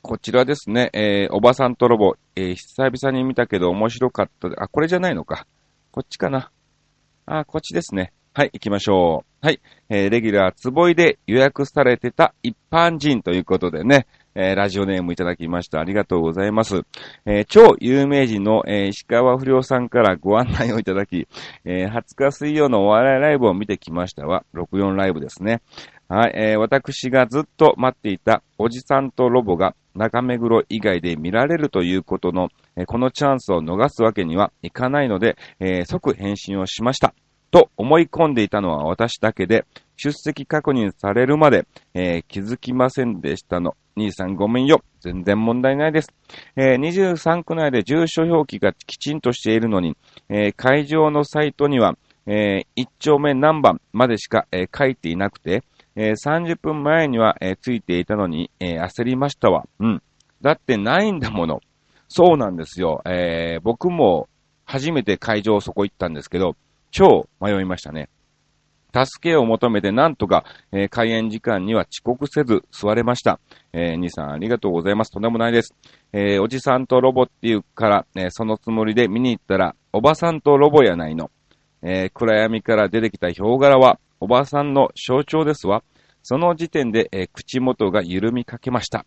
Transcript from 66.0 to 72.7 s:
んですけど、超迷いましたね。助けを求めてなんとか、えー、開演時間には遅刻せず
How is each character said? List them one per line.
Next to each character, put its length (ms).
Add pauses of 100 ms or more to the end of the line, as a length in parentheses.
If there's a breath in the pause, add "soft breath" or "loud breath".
ん 60
で 80
す 80
け 80
ど、 160 (360)
超 380 (120)
迷 200
い 40
ま 120
し 60
た 100
ね。 160 (840)
助 380
け 60
を 80
求 260
め 120
て 100
な 160
ん 80
と 100
か、 180 (280 loud breath)
え 120
ー、 40
開 220
演 180
時 120
間 260
に 80
は 160
遅 120
刻 240
せ 180
ず 260